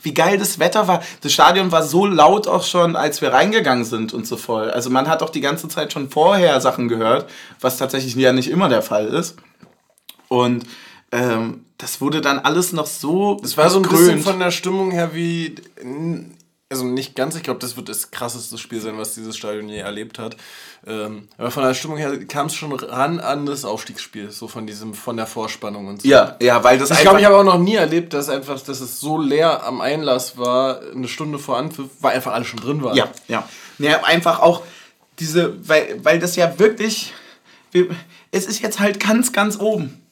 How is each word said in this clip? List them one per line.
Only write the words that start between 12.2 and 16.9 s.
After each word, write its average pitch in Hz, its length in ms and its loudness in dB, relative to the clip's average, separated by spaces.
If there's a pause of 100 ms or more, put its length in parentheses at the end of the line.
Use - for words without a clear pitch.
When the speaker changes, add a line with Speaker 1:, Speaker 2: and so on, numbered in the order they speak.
Speaker 1:
dann 139 180 0
alles 165 320 0
noch 156 160 -4
so 196 560 -2
Speaker 2:
Es 120 140 -6
war 160 120 6
so 190 100 4
ein - 20 4
bisschen 175 240 6
Speaker 1:
gekrönt. 156 180 4
Speaker 2:
von 190 160 0
der 180 120 0
Stimmung 185 400 -2
her 170 220 -2
wie, 170 420 -4 (260)
n-, 160 500 -8 (380)
also 131 160 -6
nicht 127 280 -4